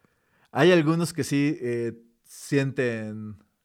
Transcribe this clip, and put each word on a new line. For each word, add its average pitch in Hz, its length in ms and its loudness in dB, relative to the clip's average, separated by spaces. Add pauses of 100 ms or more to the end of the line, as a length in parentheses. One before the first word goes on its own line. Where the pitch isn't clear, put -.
(520)
hay 165 200 6
algunos 165 400 2
que 147 100 -4
sí, 143 380 0
eh, 117 320 -4 (320)
sienten 110 1200 -4 (220)